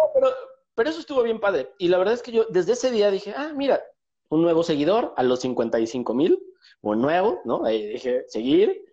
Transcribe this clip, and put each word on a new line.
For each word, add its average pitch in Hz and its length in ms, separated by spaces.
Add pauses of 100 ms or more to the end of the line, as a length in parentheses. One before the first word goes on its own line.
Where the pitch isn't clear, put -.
(140)
pero, 262 140 (460)
pero 247 160
eso 320 100
estuvo 277 220
bien 226 180
padre. 196 380
Y 175 100
la 180 100
verdad 196 160
es 240 80
que 240 100
yo 226 180
desde 175 220
ese 254 180
día 208 200
dije, 196 260
"Ah, 302 200
mira, 269 240 (480)
un 160 140
nuevo 170 200
seguidor 165 540
a 131 60
los 127 180
cincuenta 120 400
y 113 60
cinco 120 280
mil, 190 240 (440)
o 104 120
nuevo", 170 520
¿no? 135 180
Ahí 110 240
dije, 123 400
"Seguir", 156 640